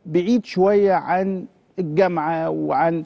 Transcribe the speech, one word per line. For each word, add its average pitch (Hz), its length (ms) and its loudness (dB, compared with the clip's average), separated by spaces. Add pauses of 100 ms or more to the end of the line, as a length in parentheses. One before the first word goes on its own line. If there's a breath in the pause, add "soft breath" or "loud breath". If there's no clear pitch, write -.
بعيد 180 400 0
شوية 196 480 2
عن 185 520 -2 (340)
الجامعة 165 680 0
وعن 156 560 -2